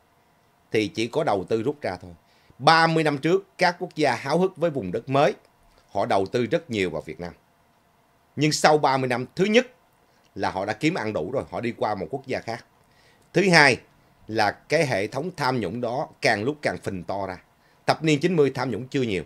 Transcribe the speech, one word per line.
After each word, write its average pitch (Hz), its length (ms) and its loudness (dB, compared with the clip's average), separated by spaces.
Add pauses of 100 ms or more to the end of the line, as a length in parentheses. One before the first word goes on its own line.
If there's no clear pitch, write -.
(720)
thì 107 180 2
chỉ 113 180 -4
có 143 180 -2
đầu 101 240 0
tư 113 140 0
rút - 180 -4
ra 92 160 -6
thôi. 90 140 -16 (480)
Ba 160 280 6
mươi 160 180 2
năm 147 140 0
trước, 175 400 0
các 175 200 2
quốc 170 160 -10
gia 139 200 2
háo 139 240 -2
hức 190 180 0
với 165 140 -2
vùng 104 220 -6
đất 117 160 -6
mới, 143 260 4 (560)
họ 101 160 -2
đầu 98 200 0
tư 123 200 -2
rất 165 240 -4
nhiều 95 200 0
vào 78 120 -8
Việt 80 180 -14
Nam. 87 120 -10 (1040)
Nhưng 147 160 2
sau 156 260 4
ba 139 180 2
mươi 131 120 -2
năm, 123 180 -2 (100)
thứ 185 80 0
nhất 220 220 2 (680)
là 98 160 -4
họ 95 140 -4
đã 107 80 -4
kiếm 160 220 -2
ăn 110 180 -4
đủ 90 200 -4
rồi, 120 180 -4
họ 92 100 -8
đi 117 160 -6
qua 110 180 -4
một 92 160 -8
quốc 135 160 -10
gia 107 140 -6
khác. 117 240 -10 (680)
Thứ 185 180 2
hai 143 300 8 (460)
là 107 240 0
cái 151 360 -2
hệ 107 200 -2
thống 135 300 -8
tham 131 240 -2
nhũng 104 200 -6
đó 120 280 -6 (120)
càng 110 240 0
lúc 151 180 -4
càng 95 160 -4
phình 95 260 -8
to 98 220 -6
ra. 90 160 -10 (440)
Thập 143 180 0
niên 147 160 2
chín 175 160 0
mươi 135 180 4
tham 127 160 -4
nhũng 117 180 -8
chưa 139 140 -2
nhiều, 92 240 -2